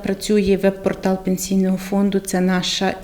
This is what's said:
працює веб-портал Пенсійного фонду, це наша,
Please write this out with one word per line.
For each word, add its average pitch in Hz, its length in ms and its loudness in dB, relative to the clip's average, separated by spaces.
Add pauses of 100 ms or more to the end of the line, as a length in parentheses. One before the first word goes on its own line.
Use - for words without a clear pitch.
працює 196 600 2
веб-портал 190 640 0
Пенсійного 185 520 0
фонду, 196 420 0
це 190 220 -2
наша, 185 640 0